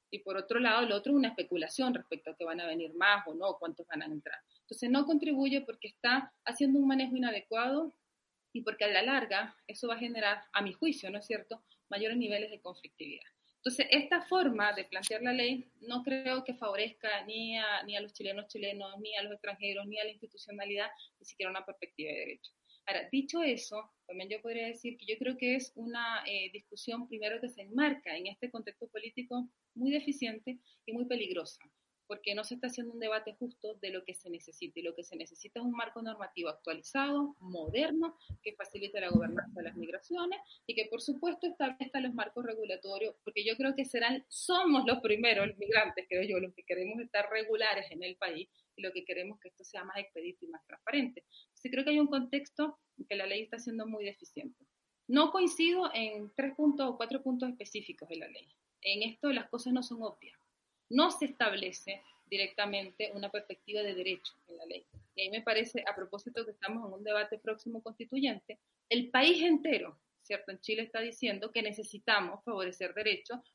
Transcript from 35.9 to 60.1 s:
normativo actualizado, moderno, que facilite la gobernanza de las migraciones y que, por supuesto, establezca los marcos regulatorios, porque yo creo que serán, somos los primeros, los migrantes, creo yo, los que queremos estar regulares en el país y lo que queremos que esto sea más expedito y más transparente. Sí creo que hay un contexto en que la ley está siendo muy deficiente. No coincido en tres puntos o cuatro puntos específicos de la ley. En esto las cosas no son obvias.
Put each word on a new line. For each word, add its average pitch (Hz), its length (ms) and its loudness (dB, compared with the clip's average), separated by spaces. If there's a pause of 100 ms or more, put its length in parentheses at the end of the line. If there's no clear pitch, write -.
normativo 202 480 -6
actualizado, 277 920 -2
moderno, 262 760 0 (260)
que 208 100 -6
facilite 196 460 -8
la 185 100 0
gobernanza 170 520 4
de - 20 -8
las 165 140 -10
migraciones 349 600 -4 (300)
y 220 80 -6
que, 220 140 0
por 226 120 -4
supuesto, 339 460 -2
establezca 262 540 -2
los 254 120 -2
marcos 226 300 -4
regulatorios, 214 800 -4
porque 208 220 -2
yo 226 100 2
creo 269 220 2
que 277 80 0
serán, 247 420 0
somos 349 580 6
los 240 140 6
primeros, 214 480 6
los 202 100 -6
migrantes, 202 520 4
creo 185 140 2
yo, 196 180 2
los 185 120 -4
que - 100 -20
queremos 190 360 -2
estar 208 300 0
regulares 214 640 2
en 170 120 -8
el 180 140 -8
país 180 320 -4 (260)
y 196 60 -14
lo 190 100 -4
que 180 140 -8
queremos 185 340 -8
que - 80 -20
esto 185 160 -20
sea 185 220 -10
más 190 100 -10
expedito 185 480 -8
y 170 60 -10
más 160 180 -16
transparente. 247 560 -2 (300)
Sí - 180 -10
creo 269 140 0
que 302 60 4
hay 302 100 6
un 294 60 8
contexto 285 720 -2 (200)
en - 80 -12
que 202 100 -4
la 196 100 -2
ley 202 180 -2
está 220 140 -8
siendo 226 300 -6
muy 214 160 -6
deficiente. - 640 -12 (420)
No 302 240 8
coincido 349 640 4
en 214 420 -4
tres 269 220 0
puntos 285 320 4
o 240 80 -4
cuatro 247 260 -4
puntos 254 240 0
específicos 208 600 -10
de 165 80 -8
la 156 100 -10
ley. - 220 -20 (320)
En 196 220 0
esto 226 280 0
las 233 160 -2
cosas 240 240 -4
no 254 100 4
son 233 220 -8
obvias. - 320 -10 (580)